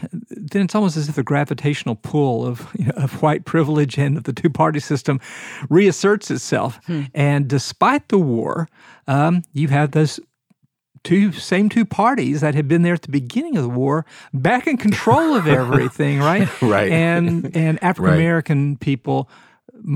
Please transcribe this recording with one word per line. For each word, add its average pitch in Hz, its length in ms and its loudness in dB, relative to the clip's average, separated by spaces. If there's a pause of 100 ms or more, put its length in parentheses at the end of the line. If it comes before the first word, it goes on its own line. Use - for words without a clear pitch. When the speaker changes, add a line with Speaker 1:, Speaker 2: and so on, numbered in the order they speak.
(300)
Speaker 1:
then 196 340 -4
it's 180 120 -2
almost 185 220 0
as 147 120 -2
if 151 60 -8
the 135 80 -2
gravitational 143 720 -2
pull 127 500 -2
of, 120 220 -8 (100)
you 156 80 -2
know, 127 100 -2
of - 280 -4
white 156 220 2
privilege 151 520 0
and 143 180 0
of - 80 -6
the 139 100 -8
two-party 156 460 0
system 139 400 -2 (500)
reasserts 196 640 2
itself. 117 540 -4
Speaker 2:
Hmm. 156 180 -4 (100)
Speaker 1:
And 143 340 2
despite 190 640 0
the 202 100 4
war, 139 500 -2 (380)
um, 160 360 2 (100)
you 143 140 -2
have 143 240 2
those 156 280 0 (840)
two, 202 300 2
same 196 360 0
two 233 160 2
parties 180 560 0
that 147 140 0
had 147 140 0
been 170 140 4
there 175 100 2
at 160 80 -4
the 147 100 -14
beginning 208 460 -2
of 135 60 0
the 120 60 -2
war 139 360 -2 (280)
back 180 340 2
in 277 100 0
control 269 580 2
of 180 120 0
Speaker 3:
<laughs> 135 140 4
Speaker 1:
everything, 135 580 0
right? 170 280 2 (140)
Speaker 3:
Right. 104 300 2
Speaker 1:
And, 170 540 2 (100)
and 160 240 0
Speaker 3:
<laughs> - 20 -16
Right. - 20 -10
Speaker 1:
African 185 300 2
American 151 640 0
people 135 520 -4 (680)